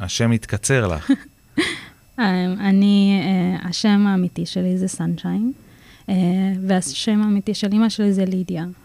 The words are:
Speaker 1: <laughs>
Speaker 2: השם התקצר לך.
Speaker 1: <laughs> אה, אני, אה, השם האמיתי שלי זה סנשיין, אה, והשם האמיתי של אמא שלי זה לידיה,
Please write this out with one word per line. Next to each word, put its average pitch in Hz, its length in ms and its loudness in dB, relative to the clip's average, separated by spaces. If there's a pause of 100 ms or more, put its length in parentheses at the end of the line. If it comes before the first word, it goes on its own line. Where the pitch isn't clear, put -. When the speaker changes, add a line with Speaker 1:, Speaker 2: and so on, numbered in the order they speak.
Speaker 1:
<laughs> 98 40 -6
Speaker 2:
השם 117 260 -2
התקצר 117 560 -2
לך. 80 240 -4
Speaker 1:
<laughs> 269 60 4 (1000)
אה, 185 260 0 (160)
אני, 196 640 4
אה, 180 440 0
השם 202 380 2
האמיתי 180 400 0
שלי 185 320 -2
זה 185 100 -2
סנשיין, 180 640 -4 (560)
אה, 196 60 -2 (520)
והשם 196 560 0
האמיתי 208 320 0
של 202 180 -4
אמא 220 160 2
שלי 202 240 0
זה 190 120 2
לידיה, 185 400 -4 (200)